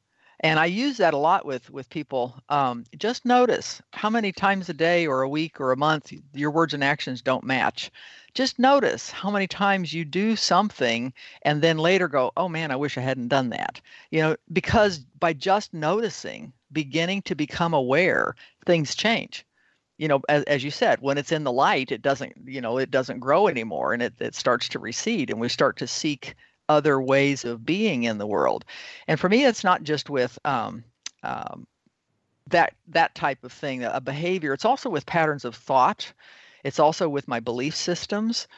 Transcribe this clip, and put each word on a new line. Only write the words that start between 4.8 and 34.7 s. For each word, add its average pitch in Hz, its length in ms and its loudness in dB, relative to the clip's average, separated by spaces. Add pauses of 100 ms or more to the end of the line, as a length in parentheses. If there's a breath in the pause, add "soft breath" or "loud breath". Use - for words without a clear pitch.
or 131 160 0
a 135 80 0
week 156 300 -4
or 131 120 0
a 131 60 2
month 151 360 0 (200)
your 143 180 -2
words 156 220 2
and 143 100 -2
actions 139 380 -2
don't 127 220 -2
match. - 480 -2 (440 loud breath)
Just 262 240 -2
notice 262 500 4
how 196 220 -6
many 196 160 0
times 190 440 0
you 165 140 -4
do 202 300 0
something 131 760 0 (300 loud breath)
and 147 200 2
then 160 160 4
later 180 300 4
go, 131 300 2
"Oh 185 100 0
man, 160 240 -4
I 127 40 0
wish 143 220 -4
I 131 40 -2
hadn't 127 280 -2
done 131 200 2
that." - 320 -6 (300 loud breath)
You 160 100 2
know, 156 140 2 (180)
because 190 460 2 (200)
by 165 140 2
just 190 400 0
noticing, 165 800 -4 (180)
beginning 160 520 -4
to 180 120 -6
become 165 380 -2
aware, 135 600 2 (300 soft breath)
things 165 300 2
change. - 500 -2 (520)
You 151 100 -4
know, 139 220 4
as, 147 140 4
as 139 200 0
you 147 80 -6
said, 147 300 2
when 139 160 0
it's 143 140 -6
in 156 120 0
the 135 80 0
light, 135 400 2
it 113 100 -4
doesn't, 135 320 -2 (120)
you 131 160 -10
know, 117 160 -2
it 131 140 -2
doesn't 131 280 -2
grow 156 300 4
anymore, 104 440 -2
and 120 80 -2
it, 120 180 -2
it - 160 -6
starts - 340 0
to - 100 -8
recede, 151 500 -4
and 107 120 -4
we 120 80 -2
start 131 280 2
to 127 100 -8
seek - 480 -6 (340 soft breath)
other 147 320 4
ways 135 440 2
of 117 200 -6
being 165 380 0
in 110 160 -2
the 104 80 -4
world. 76 360 0 (440 loud breath)
And 156 120 0
for 180 80 0
me, 226 160 4
it's 247 200 2
not 180 200 4
just 147 260 -4
with, 127 360 -2
um, 117 380 -4 (400)
um, - 420 -10 (800)
that, - 280 4 (120)
that 165 280 0
type 143 280 -4
of 123 80 -16
thing, 131 320 -6
a 120 160 -4
behavior. 151 540 -4
It's - 120 -4
also 254 240 0